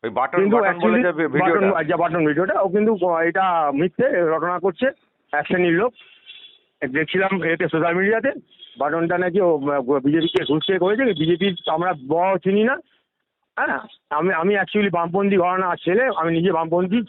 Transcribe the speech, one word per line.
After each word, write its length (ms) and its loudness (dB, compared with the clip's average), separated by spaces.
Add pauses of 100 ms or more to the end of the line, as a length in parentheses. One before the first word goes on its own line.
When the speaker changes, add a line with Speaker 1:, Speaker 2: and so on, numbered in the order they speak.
Speaker 1:
ওই 60 -6
বাটন, 280 -2
Speaker 2:
কিন্তু 200 4
Speaker 1:
বাটন 220 0
বলে 80 2
Speaker 2:
actually 160 2
Speaker 1:
যে 80 0
ভি-, 160 -2
ভিডিওটা। 440 2
Speaker 2:
বাটন, 160 -2
যা 100 0
বাটন 280 0
ভিডিওটা, 360 0
ও 80 0
কিন্তু, 380 2
আহ, 120 0
এটা 520 0
মিথ্যে 360 0
রটনা 520 0
করছে। 320 -2 (400)
এক 160 -2
শ্রেণীর 260 2
লোক, 200 0 (960)
দেখছিলাম 540 -2
এতে 240 -2
সোশ্যাল 280 0
মিডিয়াতে, 360 0 (460)
বাটনটা 400 -2
নাকি 240 0
ও, 280 2
আহ, 300 0
বিজেপি 280 2
কে 260 0
ঘুষ 120 0
খেয়ে 140 0
করেছে। 240 2
বিজেপি 520 0 (120)
আমরা 260 0 (140)
ব 300 2
চিনি 260 0
না। 160 0 (800)
হ্যাঁ, 200 -2 (300)
আমি, 240 0
আমি 240 0
actually 340 0
বামপন্থী 460 0
ঘরানার 380 0
ছেলে, 400 0
আমি 160 -2
নিজে 200 0
বামপন্থী 580 0